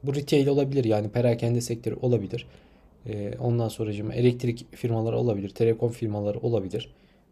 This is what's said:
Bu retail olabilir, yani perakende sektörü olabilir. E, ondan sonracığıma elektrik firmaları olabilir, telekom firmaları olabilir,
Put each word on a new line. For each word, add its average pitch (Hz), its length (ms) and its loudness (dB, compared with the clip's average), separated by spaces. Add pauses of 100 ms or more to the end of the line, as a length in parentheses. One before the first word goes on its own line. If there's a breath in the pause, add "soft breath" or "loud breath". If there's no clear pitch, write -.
Bu 139 120 -2
retail 143 320 2
olabilir, 139 360 2
yani 107 260 2
perakende 120 520 2
sektörü 117 340 -4
olabilir. 110 520 0 (580 soft breath)
E, 104 340 -6
ondan 120 280 2
sonracığıma 107 460 -4
elektrik 120 640 2
firmaları 113 420 0
olabilir, 101 320 0
telekom 113 420 2
firmaları 104 480 -2
olabilir, 107 540 -2 (380 soft breath)